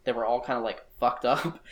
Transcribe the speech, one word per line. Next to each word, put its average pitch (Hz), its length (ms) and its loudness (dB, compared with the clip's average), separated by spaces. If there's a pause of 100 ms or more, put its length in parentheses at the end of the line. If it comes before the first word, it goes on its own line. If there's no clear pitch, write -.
that 120 120 -2
were 117 80 0
all 120 160 2
kinda, 123 220 -2
like, 110 220 -6 (140)
fucked - 260 2
up, 131 360 0 (120)